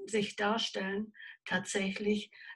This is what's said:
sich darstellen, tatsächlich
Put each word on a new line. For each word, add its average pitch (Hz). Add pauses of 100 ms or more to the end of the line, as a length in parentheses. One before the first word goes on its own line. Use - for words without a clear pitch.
sich 208
darstellen, 208 (320)
tatsächlich 202 (240)